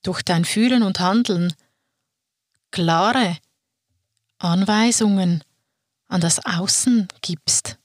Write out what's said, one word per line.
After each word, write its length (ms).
durch 200
dein 220
Fühlen 380
und 180
Handeln 540
klare 680
Anweisungen 1040
an 120
das 240
Außen 640
gibst 640